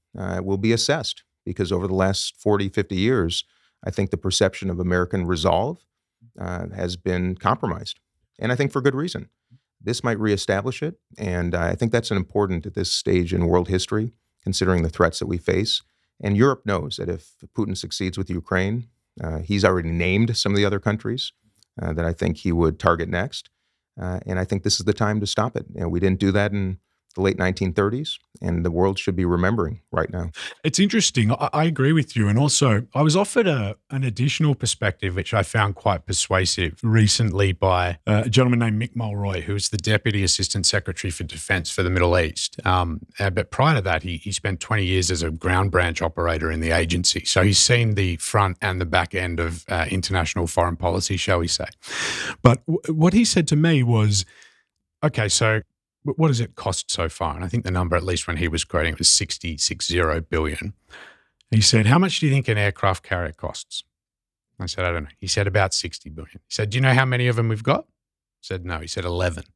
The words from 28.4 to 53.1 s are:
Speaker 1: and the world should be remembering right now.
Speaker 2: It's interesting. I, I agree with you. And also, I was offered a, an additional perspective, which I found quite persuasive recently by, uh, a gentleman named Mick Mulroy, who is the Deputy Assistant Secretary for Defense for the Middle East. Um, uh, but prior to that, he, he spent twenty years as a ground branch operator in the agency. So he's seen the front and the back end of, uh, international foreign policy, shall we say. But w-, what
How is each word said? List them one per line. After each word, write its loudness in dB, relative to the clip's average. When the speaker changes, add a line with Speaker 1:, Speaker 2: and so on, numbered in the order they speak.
Speaker 1:
and -2
the 0
world 2
should -2
be 0
remembering 0
right -2
now. -6
Speaker 2:
It's -2
interesting. 2
I, -2
I 0
agree 2
with 0
you. 2
And 4
also, 4
I 0
was 4
offered 2
a, 0
an -4
additional 2
perspective, -2
which -4
I 4
found 0
quite 0
persuasive 0
recently 4
by, 0
uh, 2
a -2
gentleman 4
named 0
Mick -6
Mulroy, -4
who -4
is -4
the -4
Deputy 0
Assistant 0
Secretary -2
for -6
Defense -4
for 0
the 2
Middle 4
East. -4
Um, 0
uh, 0
but -4
prior 2
to -2
that, 0
he, -6
he -8
spent -4
twenty -2
years 2
as -2
a -2
ground 0
branch -2
operator -2
in -4
the -2
agency. 0
So 2
he's 6
seen 4
the 0
front 0
and -2
the -2
back 0
end -2
of, -4
uh, -2
international -2
foreign 0
policy, -2
shall 2
we -2
say. -4
But 6
w-, 0
what 4